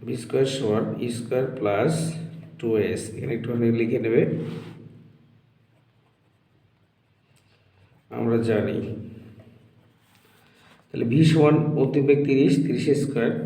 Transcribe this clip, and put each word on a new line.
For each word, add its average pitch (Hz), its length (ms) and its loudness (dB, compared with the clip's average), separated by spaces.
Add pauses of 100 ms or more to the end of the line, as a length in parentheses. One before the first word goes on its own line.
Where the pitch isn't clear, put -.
ভি 123 160 -6
স্কয়ার 135 340 0
সমান 110 280 0 (200)
ই 120 40 -4 (100)
স্কয়ার 127 260 -2 (140)
প্লাস 104 340 0 (640)
টু 117 100 -4 (220)
এস। 90 120 -6 (140)
এখানে 117 200 -6
একটুখানি 120 300 -2 (140)
লিখে 117 240 0
নেবে, 113 180 2 (4000)
আমরা 117 180 2 (140)
জানি। 104 280 0 (2000)
তাহলে - 260 -4
ভি 147 80 4 (100)
সমান 151 260 6 (240)
অন্তিম 135 280 2
বেগ 143 200 6
তিরিশ, 135 260 4 (120)
তিরিশ 123 200 -2 (180)
স্কয়ার 117 260 -2 (160)